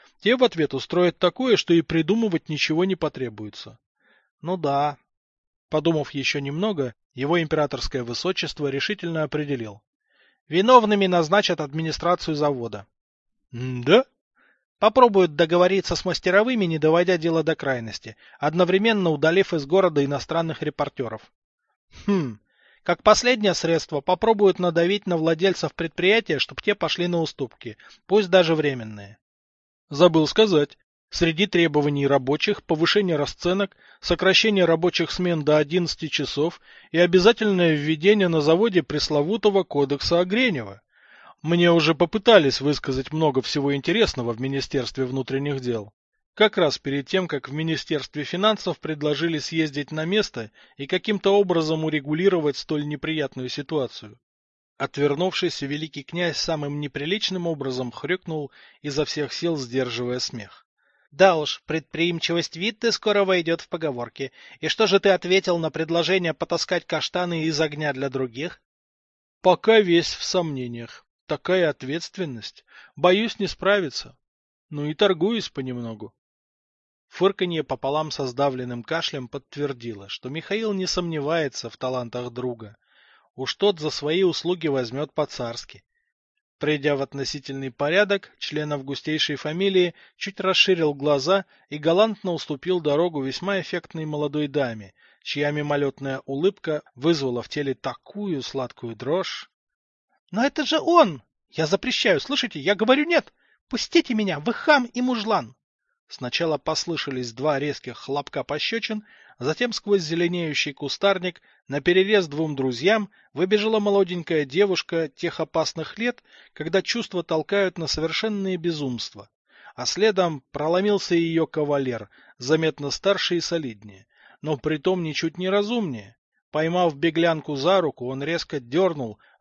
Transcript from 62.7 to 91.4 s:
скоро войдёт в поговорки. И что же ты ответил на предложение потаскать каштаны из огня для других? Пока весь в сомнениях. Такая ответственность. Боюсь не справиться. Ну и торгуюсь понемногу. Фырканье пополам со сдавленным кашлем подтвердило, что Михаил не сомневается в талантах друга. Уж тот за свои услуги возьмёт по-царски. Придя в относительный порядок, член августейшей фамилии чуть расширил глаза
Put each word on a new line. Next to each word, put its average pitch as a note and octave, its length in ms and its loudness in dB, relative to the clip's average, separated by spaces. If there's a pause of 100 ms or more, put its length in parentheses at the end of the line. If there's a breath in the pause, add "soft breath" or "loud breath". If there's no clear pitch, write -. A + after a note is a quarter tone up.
скоро G3+ 340 2
войдёт E3+ 360 2
в - 80 -20
поговорки. C3+ 640 -6 (260 loud breath)
И D#3 80 -6
что G3+ 220 2
же F#3+ 100 4
ты G3 120 4
ответил F3+ 480 2
на D#3+ 120 -2
предложение E3 640 0
потаскать - 520 -4
каштаны E3+ 580 -4
из D#3 160 -2
огня D3+ 320 -2
для C3+ 160 -4
других? C3 520 -6 (840)
Пока G#3+ 360 6
весь E3+ 340 4
в - 120 -10
сомнениях. B2+ 840 -6 (200)
Такая E3+ 440 0
ответственность. C#3 920 -8 (320 loud breath)
Боюсь F#3 420 4
не G3 80 -2
справиться. - 720 -2 (520)
Ну D3 160 -6
и D3+ 80 -4
торгуюсь G3 540 2
понемногу. A#2+ 640 -8 (960)
Фырканье F3 540 0
пополам C#3+ 480 -4
со C#3 160 -6
сдавленным B2 560 -2
кашлем C#3 460 -6
подтвердило, A#2 800 -10
что - 220 -12
Михаил G3+ 420 -4
не F#3+ 140 -4
сомневается D#3 840 -2
в - 60 -18
талантах B2 560 -6
друга. A#2 440 -10 (600 soft breath)
Уж C3 180 -8
тот G3 240 0
за D3+ 120 -4
свои E3 340 0
услуги E3+ 420 -2
возьмёт C3+ 480 -4
по-царски. - 720 -8 (720)
Придя D3 380 0
в C3+ 60 -2
относительный C3+ 680 -8
порядок, F#3+ 680 0
член D3+ 340 -6
августейшей C#3+ 640 -4
фамилии F3+ 580 0 (220 soft breath)
чуть - 240 -10
расширил F3+ 520 2
глаза C#3+ 540 0 (220 soft breath)